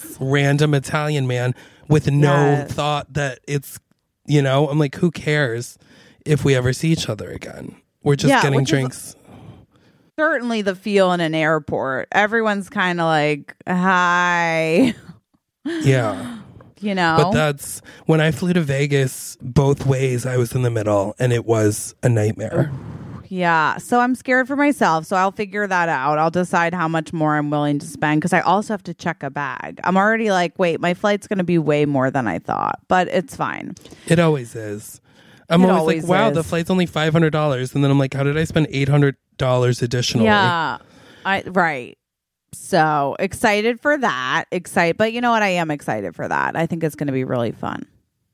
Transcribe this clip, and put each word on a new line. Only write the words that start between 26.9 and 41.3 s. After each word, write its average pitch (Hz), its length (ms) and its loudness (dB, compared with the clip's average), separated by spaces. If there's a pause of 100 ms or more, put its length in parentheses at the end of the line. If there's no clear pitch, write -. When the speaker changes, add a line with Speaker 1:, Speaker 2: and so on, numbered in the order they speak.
Speaker 1:
more 151 240 0
I'm 147 140 -2
willing 147 300 0
to - 60 -12
spend, 151 360 0
'cause 175 100 -2
I 180 80 4
also 202 320 0
have 196 120 -6
to 170 100 -10
check - 280 -8
a 143 60 -6
bag. 135 560 -8
I'm 185 140 2
already 220 320 2
like, 175 280 0
"Wait, 170 220 0
my 175 140 0
flight's 208 320 -2
gonna 190 180 -2
be 170 140 2
way 147 260 2
more 135 260 2
than 131 160 -2
I 87 120 -4
thought," 50 400 -2 (100)
but 185 200 2
it's - 280 -4
fine. 110 380 -8 (320)
Speaker 2:
It 165 120 4
always 151 360 0
is. 107 480 -12 (480)
I'm 175 140 6
Speaker 1:
It 185 60 6
Speaker 2:
always 180 100 4
Speaker 1:
always 160 240 0
Speaker 2:
like, 170 60 0 (100)
"Wow, 220 100 2
the 160 100 0
Speaker 1:
is. 151 60 -4
Speaker 2:
flight's 170 240 -2
only 185 160 2
five 156 260 -2
hundred 160 220 4
dollars," 139 400 -2
and 143 100 2
then 139 60 4
I'm 139 80 4
like, 135 160 0
"How 139 80 -4
did 143 160 -2
I 160 60 0
spend 156 260 0
eight 139 180 -2
hundred 143 280 4 (200)
dollars 127 460 0
additionally?" 123 460 0
Speaker 1:
Yeah. 175 500 2 (480)
I, 190 220 -2